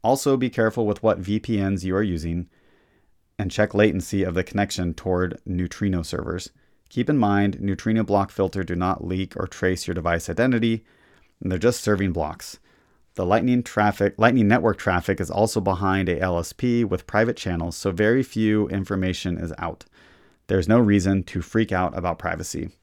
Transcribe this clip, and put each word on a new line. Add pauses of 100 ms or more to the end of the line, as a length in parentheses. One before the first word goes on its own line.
Also
be
careful
with
what
V
P
Ns
you
are
using (880)
and
check
latency
of
the
connection
toward
neutrino
servers. (380)
Keep
in
mind,
neutrino
block
filter
do
not
leak
or
trace
your
device
identity, (560)
and
they're
just
serving
blocks. (560)
The
Lightning
traffic,
Lightning
Network
traffic
is
also
behind
a
L
S
P
with
private
channels,
so
very
few
information
is
out. (600)
There's
no
reason
to
freak
out
about
privacy. (120)